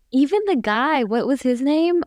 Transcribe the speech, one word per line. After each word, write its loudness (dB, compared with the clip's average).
Even 2
the 0
guy, 0
what -2
was -2
his 0
name? 2